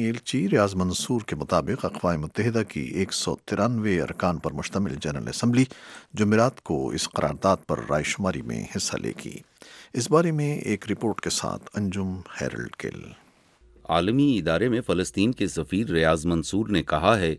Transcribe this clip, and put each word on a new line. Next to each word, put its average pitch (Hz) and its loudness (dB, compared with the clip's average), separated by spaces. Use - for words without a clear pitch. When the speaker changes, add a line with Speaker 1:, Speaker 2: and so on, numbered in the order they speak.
Speaker 1:
ایلچی 123 0
ریاض 101 4
منصور 92 0
کے - -8
مطابق، 76 0
اقوام 85 -2
متحدہ 110 0
کی 120 -6
ایک 98 -4
سو - -2
ترانوے 107 0
ارکان 85 0
پر 73 -4
مشتمل 82 -4
جنرل 69 -4
اسمبلی 123 2
جمعرات 110 4
کو 67 -2
اس - -4
قرارداد 78 2
پر - 0
رائے 76 2
شماری 92 -2
میں 57 -6
حصہ - -4
لے - -4
گی۔ - -12
اس - -4
بارے 170 6
میں 147 0
ایک 104 -4
رپورٹ 104 -2
کے - -4
ساتھ - -4
انجم 95 -2
ہیرلڈ 60 -6
گل۔ 50 -8
Speaker 2:
عالمی 113 4
ادارے 85 2
میں 117 2
فلسطین 95 2
کے 104 -2
سفیر 90 -2
ریاض 80 4
منصور 87 0
نے 98 2
کہا 90 4
ہے 82 2